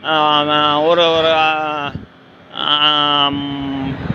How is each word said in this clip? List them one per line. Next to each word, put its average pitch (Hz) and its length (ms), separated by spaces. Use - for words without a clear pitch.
ஆ, 151 420
ஆ, 151 340
ஒரு, 170 300
ஒரு, 160 160
ஆ, 156 640
ஆம், 143 1400